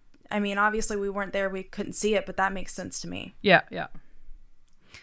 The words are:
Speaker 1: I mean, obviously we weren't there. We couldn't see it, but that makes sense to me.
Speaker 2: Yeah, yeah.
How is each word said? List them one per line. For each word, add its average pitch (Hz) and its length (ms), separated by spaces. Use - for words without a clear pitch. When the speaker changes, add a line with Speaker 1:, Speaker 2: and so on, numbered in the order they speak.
Speaker 1:
I 208 100
mean, 202 180
obviously 214 400
we 202 100
weren't 196 240
there. 196 160
We 190 140
couldn't 185 320
see 214 200
it, 190 120
but 185 100
that 190 160
makes 190 220
sense - 280
to 170 60
me. - 320
Speaker 2:
Yeah, 185 300
yeah. - 160